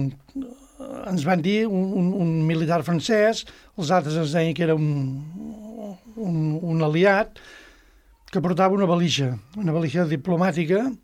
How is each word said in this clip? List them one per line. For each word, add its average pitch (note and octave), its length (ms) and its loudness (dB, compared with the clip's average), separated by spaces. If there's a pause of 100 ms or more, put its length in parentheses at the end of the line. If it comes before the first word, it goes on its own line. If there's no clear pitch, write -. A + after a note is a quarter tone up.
(1080)
ens D3+ 200 -2
van F3+ 160 2
dir, G#3 240 2
un, F#3+ 260 0
un, F3+ 220 2
un E3+ 180 0 (140)
militar E3 360 2
francès, G#3+ 640 0 (320)
els E3 160 -4
altres D#3 240 2
ens D#3 160 0
deien E3 240 0
que E3+ 80 0
era D#3+ 100 2
un, D#3 140 0 (1300)
un, F3+ 240 -2 (220)
un E3 200 0
aliat, F#3+ 560 2 (920)
que F#3 120 -2
portava F#3 340 2
una G3 140 2
valija, C#3+ 460 2 (220)
una F3+ 200 0
valija E3 320 0
diplomàtica, E3+ 760 0 (180)